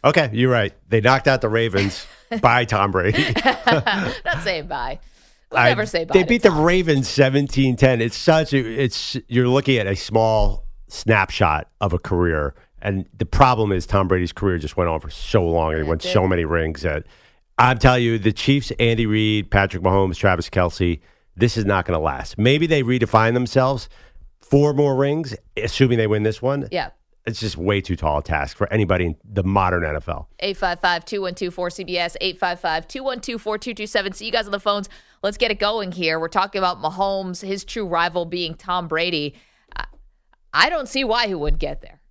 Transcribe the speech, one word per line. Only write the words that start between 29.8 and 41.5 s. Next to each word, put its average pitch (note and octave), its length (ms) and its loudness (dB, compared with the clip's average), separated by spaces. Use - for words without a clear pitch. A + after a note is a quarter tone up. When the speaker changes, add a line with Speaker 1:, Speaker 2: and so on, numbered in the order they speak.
Speaker 1:
N D2+ 120 -4
F D2+ 120 -10
L. C#2+ 200 -10
Speaker 2:
Eight F#3+ 180 -4
five F3 240 -4
five F3 240 -2
two G3+ 180 -6
one F3+ 120 -8
two F3+ 160 -6
four F3 200 -6
C F#3+ 120 -14
B F3 160 -6
S, F3 220 -6
eight F#3 180 -6
five F3 220 -4
five E3 260 -4
two C4 160 -12
one C4 180 -6
two A#3 180 -8
four G#3+ 200 -6
two A#3 160 -10
two G#3 120 -10
seven. G3 260 -4
See G#3 140 -12
you A3+ 60 -8
guys A3 140 -2
on G3+ 60 -8
the G3+ 80 -6
phones. G3+ 280 -2
Let's G3+ 140 -4
get A#3 140 -2
it G#3 80 -4
going G#3 340 -4
here. D#3+ 280 -2
We're E3+ 80 -4
talking G3 320 -2
about F3+ 200 -2
Mahomes, F#3+ 640 -4
his G3 200 -6
true A3 220 -8
rival E3+ 400 -2
being E3+ 280 -8
Tom F3+ 320 -6
Brady. D#3 480 -4
I, - 100 -8
I G3+ 180 2
don't D4+ 180 -6
see C4+ 140 -4
why A#3 240 -2
he G3 80 -4
wouldn't D3 260 0